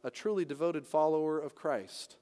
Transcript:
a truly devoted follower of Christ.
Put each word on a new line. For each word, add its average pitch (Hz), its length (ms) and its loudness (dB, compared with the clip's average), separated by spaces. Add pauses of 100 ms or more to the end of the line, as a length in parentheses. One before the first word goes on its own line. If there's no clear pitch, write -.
a 127 80 -4
truly 196 340 0
devoted 151 400 -2
follower 156 540 2
of 147 160 -8
Christ. - 680 -6